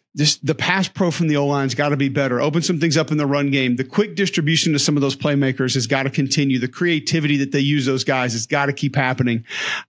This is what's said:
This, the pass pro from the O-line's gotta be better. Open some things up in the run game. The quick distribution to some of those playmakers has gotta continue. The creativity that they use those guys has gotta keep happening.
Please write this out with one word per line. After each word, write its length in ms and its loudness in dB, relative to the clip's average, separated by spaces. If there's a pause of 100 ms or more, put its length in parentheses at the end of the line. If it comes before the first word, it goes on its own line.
(180)
This, 200 2
the 180 -2
pass 320 0
pro 240 0
from 160 -2
the 80 2
O-line's 400 0
gotta 220 0
be 100 0
better. 320 0
Open 220 0
some 180 -2
things 160 0
up 160 0
in 60 0
the 80 0
run 260 0
game. 240 2
The 80 -2
quick 320 -2
distribution 560 0
to 80 0
some 160 2
of 60 0
those 160 0
playmakers 560 0
has 140 -2
gotta 220 0
continue. 480 0
The 120 -4
creativity 720 0
that 120 -2
they 80 2
use 260 2
those 200 0
guys 260 0
has 160 -4
gotta 240 0
keep 240 -4
happening. 480 0 (460)